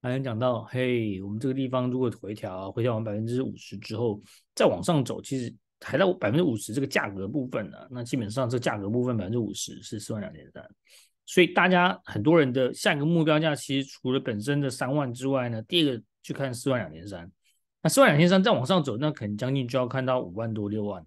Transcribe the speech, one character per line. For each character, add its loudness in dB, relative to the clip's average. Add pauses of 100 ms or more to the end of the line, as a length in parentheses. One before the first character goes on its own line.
还 -4
能 -2
讲 -4
到， 2
嘿， -2
我 -8
们 -4
这 -2
个 0
地 -2
方 0
如 -2
果 2
回 -10
调， -8
回 -4
调 2
完 -4
百 -6
分 -4
之 -2
五 -6
十 -16
之 -10
后 -2 (360)
再 2
往 2
上 2
走， -8
其 -6
实 -8 (260)
还 -4
到 4
百 -2
分 2
之 4
五 0
十 -8
这 -2
个 -2
价 -2
格 -8
部 -4
分 -6
呢， -16 (120)
那 -8
基 -4
本 -2
上 -2
这 -2
价 -2
格 -4
部 0
分 0
百 -2
分 -6
之 0
五 -2
十 -12
是 -10
四 -10
万 -6
两 -12
千 -20
三。 -18 (580)
所 6
以 6
大 4
家 4
很 -6
多 8
人 4
的 2
下 0
一 -2
个 0
目 4
标 4
价， 2
其 -2
实 -8
除 -4
了 2
本 -4
身 0
的 0
三 -2
万 0
之 -6
外 0
呢， -6
第 0
二 0
个 -12 (200)
去 -8
看 -6
四 -4
万 2
两 -8
千 -14
三。 -12 (540)
那 4
四 6
万 10
两 6
千 8
三 6
再 4
往 2
上 4
走， -2
那 0
可 -6
能 -4
将 -2
近 0
就 -2
要 2
看 -2
到 2
五 -10
万 -4
多、 -2
六 -2
万。 -8